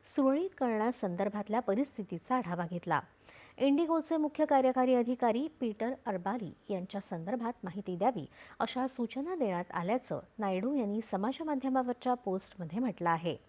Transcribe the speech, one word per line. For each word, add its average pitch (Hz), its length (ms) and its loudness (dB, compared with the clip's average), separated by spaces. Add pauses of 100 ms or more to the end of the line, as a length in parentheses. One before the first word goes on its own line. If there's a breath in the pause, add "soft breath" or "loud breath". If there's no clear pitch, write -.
सुरळीत 285 540 2
करण्यासंदर्भातल्या 208 1000 0
परिस्थितीचा 220 760 -2
आढावा 175 340 -2
घेतला. 170 300 0 (580 loud breath)
इंडिगोचे 320 580 4
मुख्य 302 280 0
कार्यकारी 262 500 4
अधिकारी 240 540 2 (120)
पीटर 226 320 -2 (140)
अर्बाली 196 480 -4 (140)
यांच्या 190 320 -4
संदर्भात 220 520 -4 (120)
माहिती 180 320 -6
द्यावी 196 300 2 (320 loud breath)
अशा 247 280 0
सूचना 262 480 -4
देण्यात 190 380 -2
आल्याचं 175 480 -2 (180)
नायडू 202 360 0
यांनी 220 260 0
समाज 214 420 -2
माध्यमावरच्या 262 720 0
पोस्टमध्ये 190 640 -4
म्हटलं 196 320 0
आहे. 165 260 0 (120)